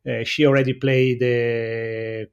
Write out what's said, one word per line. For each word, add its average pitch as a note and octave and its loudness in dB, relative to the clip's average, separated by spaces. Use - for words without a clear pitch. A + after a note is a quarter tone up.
Uh, A#2 -4
she D3+ 2
already C3+ 4
played C3 2
the A2+ -2